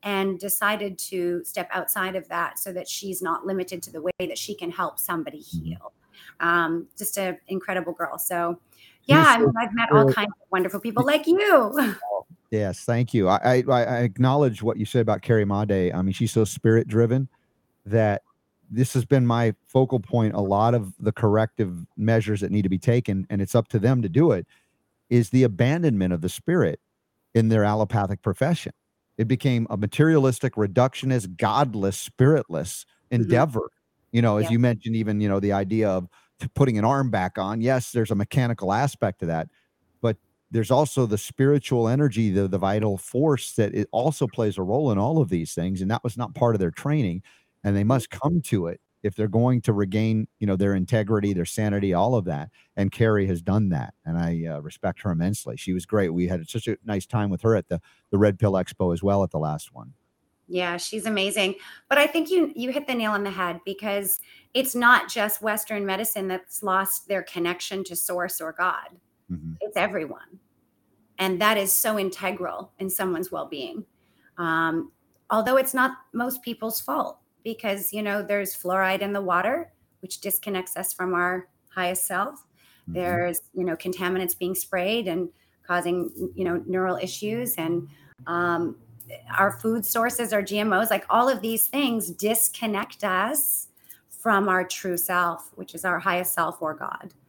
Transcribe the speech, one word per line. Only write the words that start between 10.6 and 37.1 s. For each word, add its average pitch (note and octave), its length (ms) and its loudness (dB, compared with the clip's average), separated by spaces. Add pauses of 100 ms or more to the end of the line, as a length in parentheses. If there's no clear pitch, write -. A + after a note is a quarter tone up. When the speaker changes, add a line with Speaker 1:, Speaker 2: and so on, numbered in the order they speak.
Speaker 1:
people A#3 240 0
like D4 220 2
you. D4 760 4
<laughs> - 40 -10 (460)
Speaker 2:
Yes, G#2 340 -2
thank A#2+ 280 0
you. G2+ 140 6
I, B2 400 4
I, B2 160 4
I A#2+ 160 0
acknowledge B2 640 2
what A2+ 140 0
you G#2+ 80 -2
said A#2+ 160 2
about G#2+ 200 2
Carrie A2 240 2
Madej. G2+ 480 2
I F2+ 80 -2
mean, F#2+ 120 0
she's A#2 180 -2
so A2 140 2
spirit-driven A#2 840 2 (580)
that G#2 380 2 (460)
this A#2+ 240 0
has B2+ 120 2
been C3+ 200 4
my A#2 280 2 (120)
focal C3 340 2
point. A2 340 0
A G#2 80 -2
lot G2+ 320 4
of G2+ 240 -2
the G#2 140 -2
corrective G#2+ 640 2 (240)
measures G#2+ 440 2
that F#2 100 -2
need G2+ 120 2
to F#2+ 60 2
be F#2 80 0
taken, G#2+ 520 0
and G2 120 -2
it's F#2+ 140 -4
up A2+ 140 4
to A2+ 100 2
them B2 220 4
to G2+ 80 -2
do C#3 220 4
it, F2+ 140 0 (640)
is A#2+ 200 4
the B2+ 140 6
abandonment A#2 680 4
of E2 80 -2
the F2+ 80 -2
spirit C#3+ 500 0 (540)
in A2+ 160 4
their A2 160 6
allopathic G#2 560 0
profession. C3+ 500 0 (460)
It A2+ 100 0
became A#2+ 420 2
a G#2+ 80 -4
materialistic, C3+ 800 0
reductionist, A2 840 0
godless, G#2+ 600 0
spiritless B2 880 0 (260)
Speaker 1:
Mm-hmm. A#2 120 2
Speaker 2:
endeavor. A#2 460 2 (420)
You A#2 100 2
know, A2 160 4
as G#2 80 2
Speaker 1:
Yeah. - 60 0
Speaker 2:
you A#2 80 4
mentioned, A#2 360 2
even, G#2+ 260 0
you G#2+ 80 2
know, G2 120 2
the G2+ 120 2
idea G2+ 360 2
of F#2 180 -2 (320)
t-, - 160 -8
putting C3 220 4
an G#2 80 2
arm C3+ 260 2